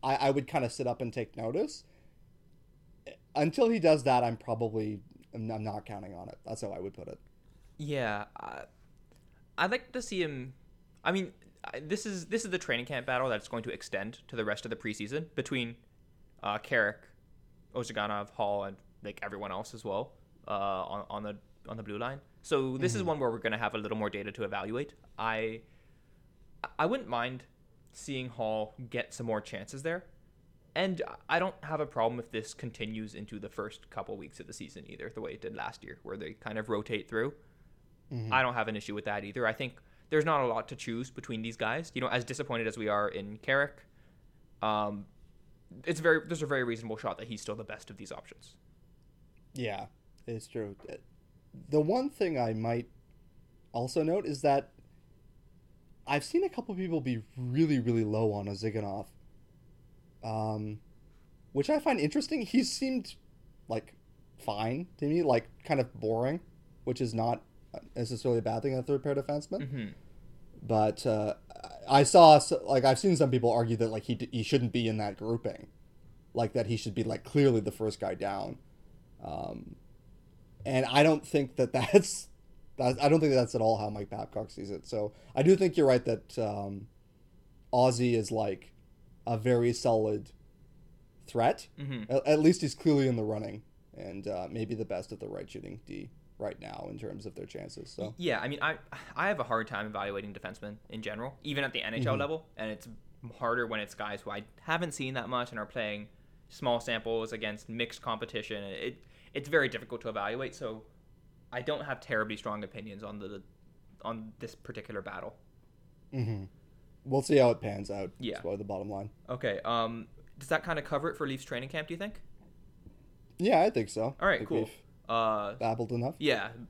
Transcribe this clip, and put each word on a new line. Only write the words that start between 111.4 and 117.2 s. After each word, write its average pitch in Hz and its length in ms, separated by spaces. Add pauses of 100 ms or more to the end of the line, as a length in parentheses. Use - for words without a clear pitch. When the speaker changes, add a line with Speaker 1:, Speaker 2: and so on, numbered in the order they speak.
Speaker 2:
I 123 100
don't 147 240
have 135 140
terribly 110 380
strong 104 260
opinions 104 400
on 104 160
the, 98 220 (600)
on 110 360
this - 160
particular 107 460
battle. 98 340 (800)
Speaker 1:
Mm-hmm. 110 320 (600)
We'll 135 160